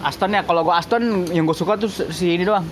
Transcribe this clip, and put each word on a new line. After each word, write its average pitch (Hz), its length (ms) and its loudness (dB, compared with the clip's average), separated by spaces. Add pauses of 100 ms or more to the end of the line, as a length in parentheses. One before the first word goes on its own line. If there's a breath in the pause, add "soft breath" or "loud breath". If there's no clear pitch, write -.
Aston 147 280 -2
ya, 202 140 2
kalau 170 180 2
gua 170 140 2
Aston 214 540 0
yang 165 160 2
gua 160 100 2
suka 175 220 0
tuh 214 100 -2
si 170 480 -2
ini 175 80 0
doang. 190 280 0